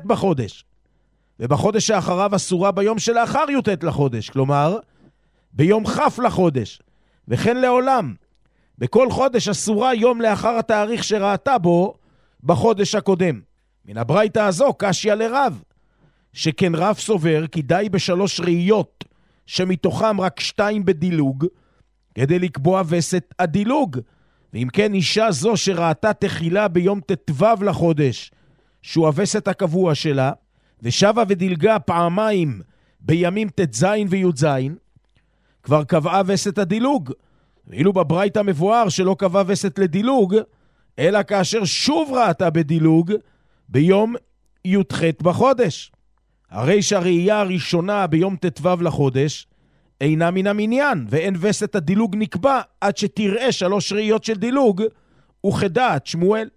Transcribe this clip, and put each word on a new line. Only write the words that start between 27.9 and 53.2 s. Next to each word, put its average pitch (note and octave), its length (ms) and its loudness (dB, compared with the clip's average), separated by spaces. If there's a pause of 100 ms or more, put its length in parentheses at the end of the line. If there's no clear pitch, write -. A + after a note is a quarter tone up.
שהוא D#3+ 240 0
הווסת E3+ 420 0
הקבוע F3 460 0
שלה, C#3 380 0 (500)
ושבה G3+ 460 2
ודילגה F#3+ 500 0
פעמיים E3+ 840 0 (400)
בימים F3 480 0
טו C#3+ 380 -2 (220)
וי"ז, E3+ 380 0 (1160)
כבר D3+ 220 2
קבעה F3 420 2
וסת G3 320 -2
הדילוג. G#3 540 0 (540)
ואילו E3+ 260 -2
בברייתא F#3 500 0
מבואר G3+ 460 2
שלא F#3 300 0
קבעה G3 280 0
וסת G3 320 -2
לדילוג, G3 560 2 (640)
אלא G3 240 2
כאשר G3+ 420 0
שוב D4 480 0
ראתה F#3+ 380 2
בדילוג D#3+ 640 2 (560)
ביום F#3+ 460 2 (500)
י"ח F#3 380 0 (200)
בחודש. A3 720 0 (580)
הרי C#3 320 0
שהראייה F#3 580 0
הראשונה F#3 680 -2
ביום E3+ 300 0
טו F3+ 440 -2
לחודש C#3+ 640 -2 (540)
אינה D#3 300 0
מן F#3+ 160 -2
המניין, G#3+ 600 0
ואין E3+ 320 -2
וסת G#3 340 -2
הדילוג G3 420 0
נקבע G#3+ 440 -2 (200)
עד G3+ 160 -2
שתראה G#3+ 560 -2